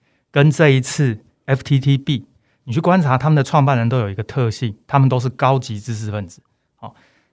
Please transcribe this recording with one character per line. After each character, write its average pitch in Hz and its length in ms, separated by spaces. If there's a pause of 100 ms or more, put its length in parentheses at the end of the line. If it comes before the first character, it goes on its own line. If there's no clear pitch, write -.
(320)
跟 151 180
这 151 200
一 131 120
次 127 380 (260)
F 131 160
T 139 180
T 139 160
币， 135 300 (380)
你 120 100
去 156 80
观 180 180
察 131 200
他 143 100
们 156 60
的 139 80
创 151 200
办 135 140
人 117 100
都 127 120
有 104 100
一 98 60
个 107 80
特 120 260
性， 107 260 (120)
他 143 100
们 135 100
都 127 120
是 127 100
高 139 300
级 107 200
知 117 140
识 107 160
分 101 180
子。 - 140 (380)
哦 110 120 (420)